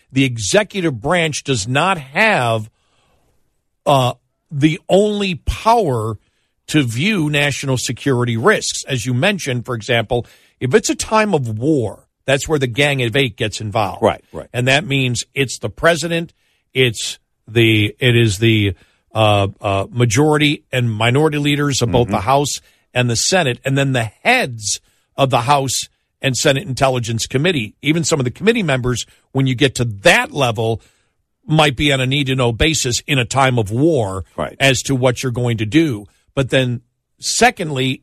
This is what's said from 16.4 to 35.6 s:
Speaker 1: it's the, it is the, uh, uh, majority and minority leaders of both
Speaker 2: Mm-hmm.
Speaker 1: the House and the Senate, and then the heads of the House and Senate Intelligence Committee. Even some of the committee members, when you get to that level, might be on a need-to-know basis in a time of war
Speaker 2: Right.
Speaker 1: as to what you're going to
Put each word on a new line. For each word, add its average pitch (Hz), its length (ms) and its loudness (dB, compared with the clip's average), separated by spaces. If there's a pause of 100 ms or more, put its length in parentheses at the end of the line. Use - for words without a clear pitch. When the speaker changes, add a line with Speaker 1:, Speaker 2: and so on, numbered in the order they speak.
Speaker 1:
it's - 460 -2 (280)
the, 110 520 2
it 123 180 2
is 110 220 2
the, 107 360 2 (380)
uh, 104 360 4 (120)
uh, 98 300 -2
majority 147 840 2
and 123 180 0
minority 127 480 2
leaders 143 440 0
of 117 100 0
both 120 140 2
Speaker 2:
Mm-hmm. - 60 -4
Speaker 1:
the 110 100 0
House 139 380 0 (340)
and 123 160 2
the 117 60 0
Senate, 160 480 0
and 135 120 0
then 139 160 0
the 120 120 0
heads 131 760 -4 (360)
of 135 140 2
the 123 120 2
House 135 460 0 (340)
and 135 140 -2
Senate 135 300 2
Intelligence 123 600 -2
Committee. 135 560 -2
Even 160 220 0
some 160 160 0
of 127 40 0
the 123 60 -2
committee 220 320 0
members, 127 420 -2 (280)
when 135 140 0
you 131 80 0
get 127 200 2
to 123 100 -2
that 170 480 0
level, 117 480 -2 (640)
might 151 300 2
be 147 160 2
on 131 80 0
a 127 60 0
need-to-know 131 460 0
basis 135 540 0
in 143 120 0
a 120 80 0
time 131 320 2
of 101 120 -2
war 113 540 0 (100)
Speaker 2:
Right. - 240 -6
Speaker 1:
as 135 240 2
to 135 120 -2
what 127 280 0
you're 131 100 -4
going 120 260 -2
to 110 80 -2